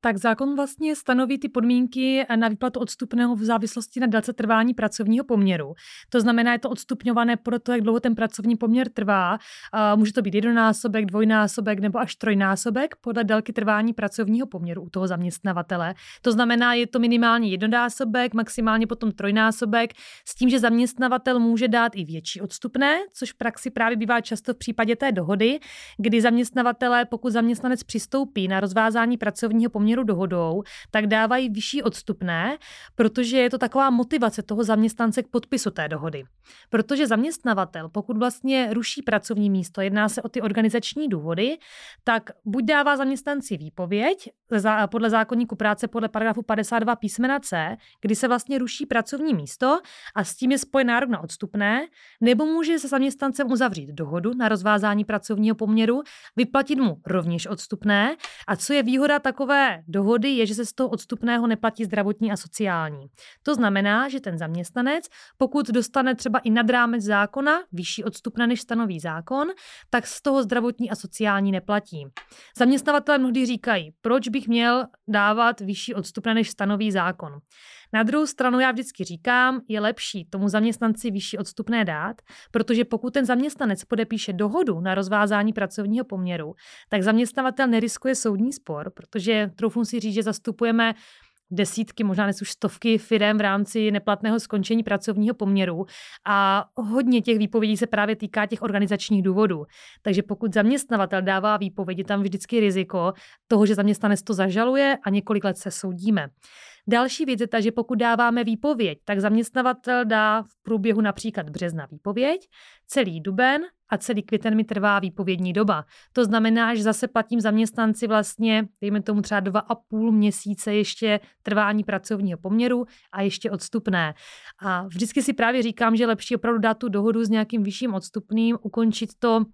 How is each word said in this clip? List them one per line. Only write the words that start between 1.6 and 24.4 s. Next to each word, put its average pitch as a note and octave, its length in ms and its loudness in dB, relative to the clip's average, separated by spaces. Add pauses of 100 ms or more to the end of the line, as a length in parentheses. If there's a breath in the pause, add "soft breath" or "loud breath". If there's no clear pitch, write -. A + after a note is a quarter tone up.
na A3+ 120 2
výplatu A#3+ 320 -4
odstupného A#3+ 560 -2
v G#3+ 80 -4
závislosti A3+ 560 -2
na B3+ 80 2
délce A3 260 0
trvání A3+ 400 2
pracovního A3+ 520 0
poměru. F#3 480 0 (360 loud breath)
To A#3+ 120 2
znamená, A#3 320 4
je A#3+ 60 0
to C4 100 -4
odstupňované A#3 680 0
podle A#3+ 220 -4
toho, B3 160 -2
jak A3+ 80 0
dlouho A3+ 160 2
ten A#3 160 0
pracovní A3+ 400 0
poměr A#3+ 340 2
trvá. G3 480 0 (360 loud breath)
A G#3+ 220 4
může G#3+ 180 4
to B3 80 2
být F#3+ 120 -4
jednonásobek, A3 720 2
dvojnásobek G#3 760 2
nebo G#3 200 0
až - 160 -4
trojnásobek G#3 840 0
podle A#3 220 -2
délky A3 300 0
trvání G#3+ 400 0
pracovního A3 540 0
poměru E3+ 340 -8
u F3 80 -14
toho F#3+ 180 -2
zaměstnavatele. F3 840 -4 (280 loud breath)
To B3 100 2
znamená, A#3+ 420 4
je A#3+ 140 2
to A#3+ 120 -2
minimálně A#3 500 4
jednonásobek, A#3 840 0
maximálně A3 540 0
potom A3+ 240 -2
trojnásobek, A3 840 0 (340 loud breath)
s - 80 -12
tím, B3 140 4
že B3+ 100 4
zaměstnavatel B3 800 2
může A#3 280 2
dát A#3 280 2
i F3+ 100 -6
větší D#3+ 360 -10
odstupné, C4+ 580 -2 (140)
což - 180 -10
v - 60 -20
praxi A#3 320 -6
právě A3+ 280 0
bývá A#3 240 0
často A#3 320 -6